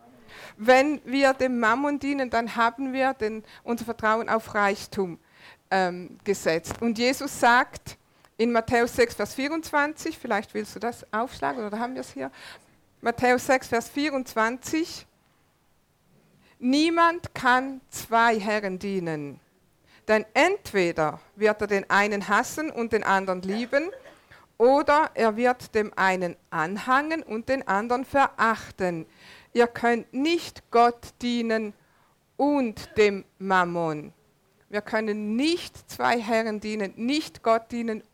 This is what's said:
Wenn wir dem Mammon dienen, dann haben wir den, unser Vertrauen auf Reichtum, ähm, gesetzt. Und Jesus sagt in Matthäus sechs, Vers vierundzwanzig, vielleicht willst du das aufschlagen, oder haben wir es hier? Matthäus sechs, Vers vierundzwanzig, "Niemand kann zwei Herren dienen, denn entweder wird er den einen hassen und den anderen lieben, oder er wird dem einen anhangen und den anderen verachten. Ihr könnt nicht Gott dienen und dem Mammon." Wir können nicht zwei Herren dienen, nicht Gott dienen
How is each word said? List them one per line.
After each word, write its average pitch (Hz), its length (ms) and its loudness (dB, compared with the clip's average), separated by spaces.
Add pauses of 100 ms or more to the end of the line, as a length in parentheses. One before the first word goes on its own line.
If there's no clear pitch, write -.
(560)
Wenn 254 480 4
wir 269 300 2
dem 254 260 0
Mammon 269 400 2
dienen, 277 300 -2
dann 233 260 -2
haben 254 380 0
wir 262 200 2
den, 220 300 -4 (200)
unser 233 200 -4
Vertrauen 226 460 0
auf 220 260 -2
Reichtum, 196 640 -2 (520)
ähm, 180 520 -2
gesetzt. 180 580 -2
Und 233 160 0
Jesus 254 420 0
sagt - 580 2 (400)
in 233 140 2
Matthäus 233 440 2
sechs, 240 180 2
Vers 208 220 -6
vierundzwanzig, 302 840 -2
vielleicht 220 380 -4
willst 214 200 -8
du 190 40 -14
das 233 320 -6
aufschlagen, 262 520 -4
oder 208 140 -6
haben 240 160 -6
wir 262 80 -10
es - 100 -14
hier? 269 200 -10 (680)
Matthäus 247 440 2
sechs, 262 220 0
Vers 233 200 -2
vierundzwanzig, 269 1160 -4 (1500)
"Niemand 330 760 2
kann 262 540 0
zwei 226 500 2
Herren 202 400 -4
dienen, 160 600 -6 (680)
denn 214 260 2
entweder 180 840 0 (160)
wird 214 260 2
er 208 60 -4
den 202 220 -2
einen 202 380 2
hassen 254 440 0
und 233 200 -6
den 214 120 0
anderen 190 400 0
lieben, 240 480 -2 (640)
oder 285 560 4
er 220 240 0
wird 247 380 0
dem 214 200 -2
einen 185 400 0 (140)
anhangen 254 720 0
und 226 260 -8
den 262 200 -2
anderen 240 380 0
verachten. 202 1000 0 (480)
Ihr 240 140 4
könnt 233 460 -2
nicht 320 580 -2
Gott 240 500 2
dienen 226 520 -2 (640)
und 269 600 0
dem 202 260 2 (140)
Mammon." 170 760 0 (580)
Wir 208 100 -4
können 214 540 -4
nicht 320 540 -2
zwei 247 320 0
Herren 220 380 -2
dienen, 214 360 -6
nicht 269 460 -4
Gott 226 300 0
dienen 233 320 -6 (100)